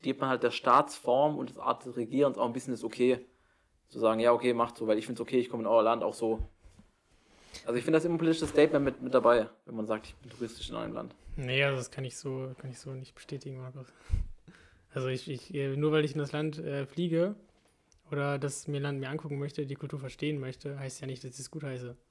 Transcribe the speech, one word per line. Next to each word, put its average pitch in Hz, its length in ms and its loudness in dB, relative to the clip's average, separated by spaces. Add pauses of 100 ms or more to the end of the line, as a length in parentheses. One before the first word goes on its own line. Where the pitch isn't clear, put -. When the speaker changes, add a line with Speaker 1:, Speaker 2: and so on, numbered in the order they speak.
Speaker 1:
gibt 131 180 -2
man 135 100 0
halt 123 120 0
der 120 80 4
Staatsform 135 880 4
und 127 180 -6
der - 60 -14
Art - 220 -2
des 123 120 -10
Regierens 123 420 2
auch 117 80 2
ein 117 60 -2
bisschen 127 200 -6
das 113 120 -6
Okay, 123 400 2 (640)
zu - 100 -14
sagen, 110 220 4
ja, 120 120 8
okay, 120 220 4
macht 117 220 0
so, 110 100 -6
weil 107 120 4
ich 107 80 -4
find's 117 140 -6
okay, 127 180 0
ich 123 100 2
komme 117 140 -6
in 110 40 -2
euer 113 160 6
Land 113 200 4
auch 107 120 0
so. 113 340 0 (1160)
Also 117 120 0
ich 120 60 -2
finde 160 140 6
das 165 60 2
immer 170 120 2
ein - 20 0
politisches 160 320 2
Statement 147 340 6
mit, 127 180 -2
mit 127 120 0
dabei, 120 340 6 (180)
wenn 120 100 -12
man 110 100 -4
sagt, 107 220 -4
ich - 80 -16
bin 123 140 -20
touristisch - 400 -10
in 120 60 -8
einem 113 160 -6
Land. 117 220 -10 (220)
Speaker 2:
Nee, 135 260 0
also 139 140 2
das 123 140 -6
kann 135 140 -8
ich 127 120 -10
so, 131 420 -6
kann 135 120 -12
ich 123 100 -14
so 139 100 -14
nicht 131 240 -12
bestätigen, 135 440 -12
Markus. 127 280 -14 (1080)
Also 131 160 -4
ich, 131 220 -6
ich, 131 240 -10
äh, 139 220 -2
nur 151 160 2
weil 156 120 4
ich 139 100 -2
in 156 40 -4
das 143 140 -4
Land, 151 260 -2
äh, 139 280 -6
fliege 175 500 0 (760)
oder 143 280 -2
das 135 280 -6
mir 143 140 -2
Land 143 180 -2
mir 131 100 -6
angucken 143 300 -6
möchte, 143 280 -6
die 139 100 -8
Kultur 135 240 -8
verstehen 147 400 -4
möchte, 139 380 -8
heißt 135 220 -10
ja 131 60 -8
nicht, 131 160 -8
dass 123 120 -12
ich - 60 -12
es 127 100 -12
gut 156 120 -10
heiße. 123 340 -8 (140)